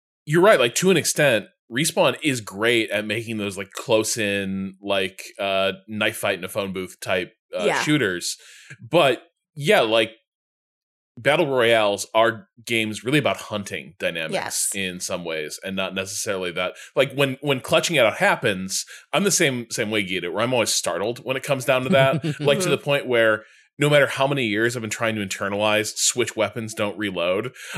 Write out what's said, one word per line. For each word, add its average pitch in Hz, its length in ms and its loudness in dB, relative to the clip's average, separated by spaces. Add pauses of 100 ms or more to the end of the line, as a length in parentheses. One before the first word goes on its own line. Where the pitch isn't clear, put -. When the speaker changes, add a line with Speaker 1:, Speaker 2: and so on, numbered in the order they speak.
(240)
Speaker 1:
you're 160 180 2
right, 202 180 8
like, 123 160 2
to 185 140 2
an 185 60 6
extent, 127 500 2 (240)
Respawn 147 520 2
is 135 200 0
great 110 480 2
at 104 160 -2
making 110 320 -4
those, 101 180 -4
like, 98 140 -10
close 110 480 0
in, 98 640 -2
like, 98 400 -2 (160)
uh, 98 340 0 (160)
knife 107 300 -2
fight 101 200 -2
in 85 60 -12
a 92 40 -8
phone 98 240 -6
booth 92 280 -10
type, 92 320 -4 (240)
uh, 92 80 -4
Speaker 2:
Yeah. 143 180 0
Speaker 1:
shooters. 117 540 -2 (460)
But 135 400 2 (320)
yeah, 151 260 2
like, 113 300 2 (1080)
battle 143 280 2
royales 113 680 2
are 113 340 2 (160)
games 110 400 -4
really 135 140 2
about 113 180 0
hunting 98 600 -10
dynamics 82 360 -4
Speaker 2:
Yes. - 400 -4
Speaker 1:
in 92 260 -6
some 90 240 -6
ways, 78 380 -6
and 95 140 -8
not 95 180 -4
necessarily 95 580 -6
that, 90 220 -4 (220)
like, 135 180 2
when, 135 280 0
when 139 180 0
clutching 165 360 0
it 127 80 6
out 104 120 4
happens, 107 680 0 (280)
I'm 160 120 2
the 196 60 2
same, 135 400 0
same 110 200 -4
way, 107 140 0
Gita, 90 280 -4
where 98 100 -2
I'm 123 120 0
always 113 180 2
startled 98 520 -2
when 131 120 -4
it 131 60 -8
comes 131 240 -2
down 127 160 2
to 127 80 -2
that, 135 340 4
Speaker 3:
<laughs> 151 160 -4
Speaker 1:
like, 143 200 2
to 180 100 -2
the 143 60 2
Speaker 2:
Mm-hmm. - 80 -8
Speaker 1:
point 143 220 -2
where 113 380 4 (340)
no 143 120 2
matter 147 160 6
how 135 200 0
many 139 200 0
years 113 300 0
I've 123 60 -6
been 110 80 -6
trying 110 260 -2
to 101 100 -2
internalize 107 680 0
switch - 400 0
weapons 107 380 -2
don't 104 220 -4
reload, 95 560 -2 (260)